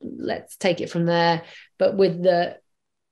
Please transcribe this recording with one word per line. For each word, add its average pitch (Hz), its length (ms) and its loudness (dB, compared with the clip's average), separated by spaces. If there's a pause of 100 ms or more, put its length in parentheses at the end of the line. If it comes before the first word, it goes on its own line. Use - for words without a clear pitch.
let's - 560 -10
take 175 240 0
it 170 100 -8
from 170 140 -2
there. 170 380 2 (360)
But 190 180 2
with 175 260 2
the, 175 360 2 (520)